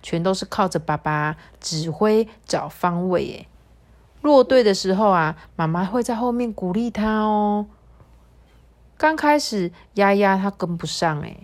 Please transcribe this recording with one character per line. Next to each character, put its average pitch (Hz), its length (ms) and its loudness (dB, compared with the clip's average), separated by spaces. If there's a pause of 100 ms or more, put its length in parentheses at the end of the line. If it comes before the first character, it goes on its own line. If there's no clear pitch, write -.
全 170 220 -4
都 190 100 2
是 190 120 -4
靠 190 240 -2
着 160 100 -4
爸 151 160 -4
爸 151 400 -2 (240)
指 160 320 -6
挥 214 360 2 (180)
找 151 240 -4
方 175 400 -4
位 175 160 0
耶。 - 220 -14 (720)
落 285 200 6
队 254 220 4
的 208 100 4
时 190 200 -2
候 208 160 2
啊， 160 260 2 (220)
妈 165 100 0
妈 170 160 0
会 214 180 -2
在 233 140 -4
后 240 160 -2
面 240 220 -4
鼓 185 180 -6
励 226 180 -2
他 214 300 -2
哦。 208 460 0 (1300)
刚 311 220 2
开 294 200 4
始， 185 360 -2 (220)
鸭 202 180 4
鸭 196 240 2
他 196 120 -2
跟 175 280 -6
不 170 80 -8
上 156 420 -2
耶 - 160 -16